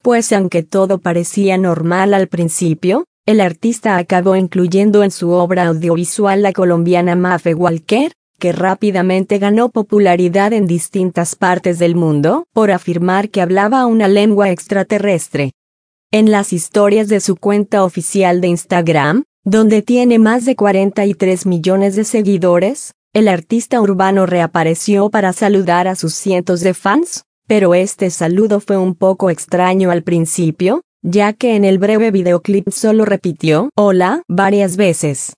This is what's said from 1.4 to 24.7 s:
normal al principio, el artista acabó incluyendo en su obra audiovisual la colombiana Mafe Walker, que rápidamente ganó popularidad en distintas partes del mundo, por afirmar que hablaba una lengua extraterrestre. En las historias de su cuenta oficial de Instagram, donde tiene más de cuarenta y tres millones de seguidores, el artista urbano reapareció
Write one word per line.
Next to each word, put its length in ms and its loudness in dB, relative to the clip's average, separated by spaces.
normal 560 0
al 160 0
principio, 720 -2
el 160 2
artista 560 -2
acabó 400 0
incluyendo 680 2
en 80 0
su 200 -4
obra 360 0
audiovisual 760 0
la 120 0
colombiana 640 0
Mafe 360 -2
Walker, 600 -2
que 140 -2
rápidamente 840 0
ganó 300 0
popularidad 840 0
en 140 0
distintas 680 -4
partes 440 -2
del 160 2
mundo, 580 0
por 180 2
afirmar 580 -2
que 120 -4
hablaba 460 0
una 200 2
lengua 440 2
extraterrestre. 1000 -4
En 200 4
las 220 0
historias 560 0
de 100 0
su 160 -2
cuenta 480 0
oficial 560 -2
de 80 -2
Instagram, 760 0
donde 380 2
tiene 380 2
más 260 2
de 100 0
cuarenta 520 0
y 80 -2
tres 320 -2
millones 480 0
de 80 -2
seguidores, 880 0
el 160 2
artista 540 -2
urbano 460 2
reapareció 840 0